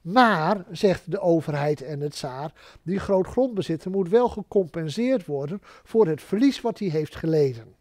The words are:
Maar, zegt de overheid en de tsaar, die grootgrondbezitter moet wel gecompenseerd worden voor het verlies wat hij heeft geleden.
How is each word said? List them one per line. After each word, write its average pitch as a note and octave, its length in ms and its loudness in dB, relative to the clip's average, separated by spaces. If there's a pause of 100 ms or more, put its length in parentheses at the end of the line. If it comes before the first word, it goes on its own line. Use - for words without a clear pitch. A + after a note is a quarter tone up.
Maar, G3 680 2
zegt E3+ 400 0
de F#3+ 100 -6
overheid D3+ 600 0
en C#3 160 -10
de D3 120 -6
tsaar, C#3+ 420 -10 (300)
die F#3+ 160 -4
grootgrondbezitter F#3+ 920 -2
moet F#3+ 180 -2
wel A#3 200 4
gecompenseerd G3 1000 -2
worden D3 360 -6
voor - 440 0
het D#3 160 -2
verlies B3+ 380 2
wat A3 180 -4
hij G3+ 100 -4
heeft D3+ 280 -4
geleden. C#3 640 0